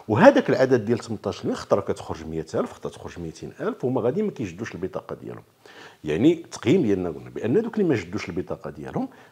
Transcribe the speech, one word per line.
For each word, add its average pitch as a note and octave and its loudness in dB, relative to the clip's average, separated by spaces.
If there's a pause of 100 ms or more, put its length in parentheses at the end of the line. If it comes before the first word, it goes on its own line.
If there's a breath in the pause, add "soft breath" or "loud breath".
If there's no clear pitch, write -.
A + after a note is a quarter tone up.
وهذاك F#3+ 8
العدد B2+ 4
ديال A2+ 2
ثمنطاش G2+ -6
مليون B3 -4
خطرة - 2
كتخرج E2+ -6
مية D#2+ -6 (100)
ألف، E3+ -4
خطرة - -10
تخرج - -14
ميتين D#2+ -10
ألف، - -6
هما B2+ 0
غادي B2+ 0
ما G3+ -2
كيجدوش F2+ -8
البطاقة E2 -8
ديالهم. A#1 -14 (600 loud breath)
يعني F#2 4
التقييم E3 2
ديالنا F#2+ 2
قلنا C#2 -10
بأن C#3 0
دوك A3+ -6
اللي F#3+ 2
ما C#3 4
جدوش F#2+ -6
البطاقة E2+ -6
ديالهم D2+ -8 (220 loud breath)